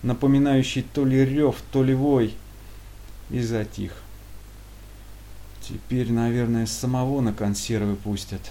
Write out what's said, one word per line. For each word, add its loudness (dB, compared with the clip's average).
напоминающий 4
то 0
ли 6
рев, 4
то 4
ли 4
вой – 4
и -2
затих. -2
«Теперь, -2
наверное, 2
самого 0
на 2
консервы 0
пустят». -6